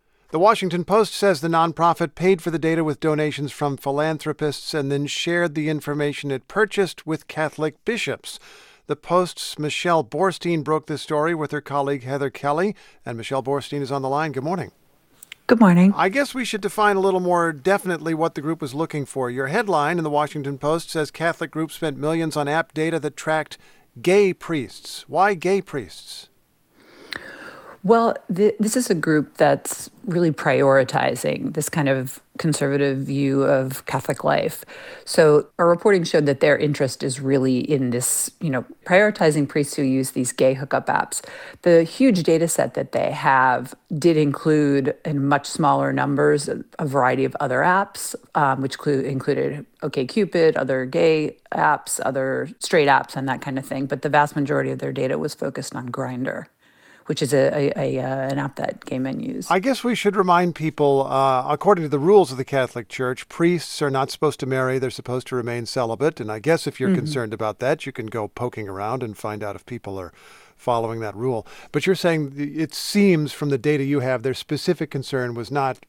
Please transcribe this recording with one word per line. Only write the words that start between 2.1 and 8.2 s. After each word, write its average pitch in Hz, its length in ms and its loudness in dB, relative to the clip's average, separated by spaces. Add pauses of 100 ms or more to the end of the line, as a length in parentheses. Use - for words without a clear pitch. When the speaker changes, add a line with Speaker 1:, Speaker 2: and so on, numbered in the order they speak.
Speaker 1:
paid 180 260 4
for 170 80 -4
the 160 80 -2
data 160 240 2
with 151 160 -2
donations 151 540 0
from 143 240 -2
philanthropists 151 1000 -2
and 139 160 -2
then 143 160 -2
shared 170 480 -2
the 156 140 -2
information 147 640 -4
it 131 160 -8
purchased - 580 -2
with 156 220 -6
Catholic 156 560 -4
bishops. - 560 -6 (480)